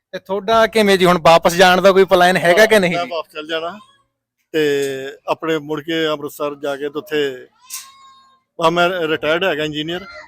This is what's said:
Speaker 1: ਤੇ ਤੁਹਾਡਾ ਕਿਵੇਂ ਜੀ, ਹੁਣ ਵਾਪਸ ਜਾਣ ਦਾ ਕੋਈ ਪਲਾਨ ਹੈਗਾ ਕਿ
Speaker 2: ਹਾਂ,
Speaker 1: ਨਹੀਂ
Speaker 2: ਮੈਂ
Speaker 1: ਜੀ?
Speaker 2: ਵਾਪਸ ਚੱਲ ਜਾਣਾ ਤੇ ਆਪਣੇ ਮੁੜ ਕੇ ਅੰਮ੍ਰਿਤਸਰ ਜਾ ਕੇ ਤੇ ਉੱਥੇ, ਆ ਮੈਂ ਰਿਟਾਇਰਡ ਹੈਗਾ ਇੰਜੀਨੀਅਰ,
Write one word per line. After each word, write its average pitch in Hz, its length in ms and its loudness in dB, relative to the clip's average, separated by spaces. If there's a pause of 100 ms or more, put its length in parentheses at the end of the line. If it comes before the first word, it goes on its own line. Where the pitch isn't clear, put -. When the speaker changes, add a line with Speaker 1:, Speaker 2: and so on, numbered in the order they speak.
(120)
Speaker 1:
ਤੇ 185 80 -12
ਤੁਹਾਡਾ 220 480 0
ਕਿਵੇਂ 208 300 2
ਜੀ, 180 80 2
ਹੁਣ 175 160 4
ਵਾਪਸ 170 320 4
ਜਾਣ 180 280 4
ਦਾ 190 100 6
ਕੋਈ 190 120 4
ਪਲਾਨ 185 340 4
ਹੈਗਾ 175 280 4
ਕਿ 214 80 2
Speaker 2:
ਹਾਂ, 208 80 4
Speaker 1:
ਨਹੀਂ 170 140 -2
Speaker 2:
ਮੈਂ 175 100 -4
Speaker 1:
ਜੀ? - 60 -12
Speaker 2:
ਵਾਪਸ 160 220 -10
ਚੱਲ 151 140 -12
ਜਾਣਾ 165 320 -8 (720)
ਤੇ 156 120 0 (640)
ਆਪਣੇ 160 300 -4
ਮੁੜ 147 240 -8
ਕੇ 160 260 -4
ਅੰਮ੍ਰਿਤਸਰ 147 480 -8
ਜਾ 143 200 -8
ਕੇ 143 140 -8
ਤੇ 147 100 -10
ਉੱਥੇ, 143 480 -6 (1160)
ਆ 165 40 2
ਮੈਂ 175 200 2
ਰਿਟਾਇਰਡ 160 540 -2
ਹੈਗਾ 156 200 -2
ਇੰਜੀਨੀਅਰ, 156 420 -8 (220)